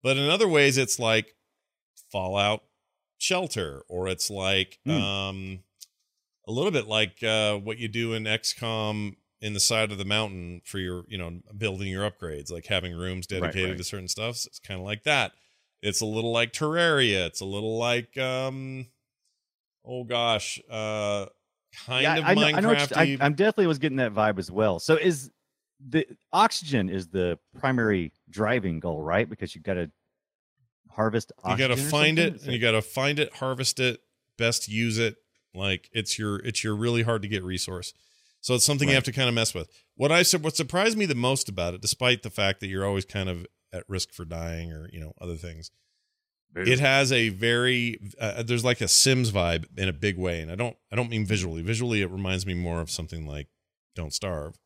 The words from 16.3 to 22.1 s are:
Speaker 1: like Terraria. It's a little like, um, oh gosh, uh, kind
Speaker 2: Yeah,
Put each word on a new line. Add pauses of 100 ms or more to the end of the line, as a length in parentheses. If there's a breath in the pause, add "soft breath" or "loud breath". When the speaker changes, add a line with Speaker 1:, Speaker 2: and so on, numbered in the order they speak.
Speaker 1:
like
Terraria.
It's
a
little
like,
um, (960)
oh
gosh, (100)
uh, (460)
kind
Speaker 2:
Yeah,